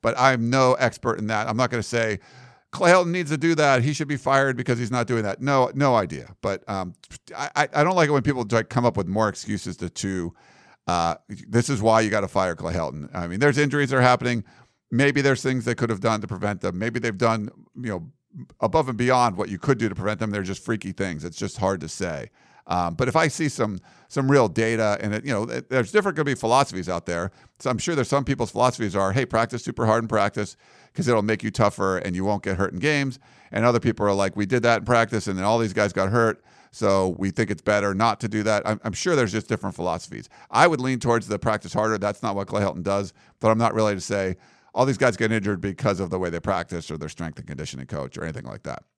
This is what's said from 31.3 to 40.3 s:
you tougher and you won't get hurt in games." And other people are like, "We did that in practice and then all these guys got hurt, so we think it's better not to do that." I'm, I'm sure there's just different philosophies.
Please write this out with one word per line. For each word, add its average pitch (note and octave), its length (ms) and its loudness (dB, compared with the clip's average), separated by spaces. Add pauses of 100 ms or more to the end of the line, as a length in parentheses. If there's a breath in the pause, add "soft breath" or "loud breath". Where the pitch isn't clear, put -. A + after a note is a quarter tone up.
you A2 80 -4
tougher G2 480 2
and F#2 180 -4
you F#2 80 -2
won't G2+ 200 -2
get F#2+ 140 -2
hurt F#2+ 140 0
in F2+ 60 -10
games." C#3 400 0 (340 soft breath)
And A2 140 0
other A#2+ 140 4
people A2 260 0
are G2+ 80 4
like, G2 220 2
"We G#2 100 0
did A#2+ 160 0
that A#2 200 4
in - 40 -10
practice A2+ 400 2
and G2 100 -2
then F#2 100 -2
all A2 120 4
these A2 160 0
guys G2+ 200 2
got F#2+ 160 2
hurt, A2+ 340 2 (280 soft breath)
so G2 460 2
we G2 140 -2
think G#2+ 180 -2
it's G2 140 -6
better G2+ 320 2
not A2 240 2
to A2+ 80 -6
do G#2+ 160 -2
that." G#2 240 2
I'm, G#2 160 -2
I'm G#2+ 100 -4
sure F3 220 0
there's A#2 160 2
just G#2+ 160 -2
different G2+ 280 -4
philosophies. - 540 -6 (220 loud breath)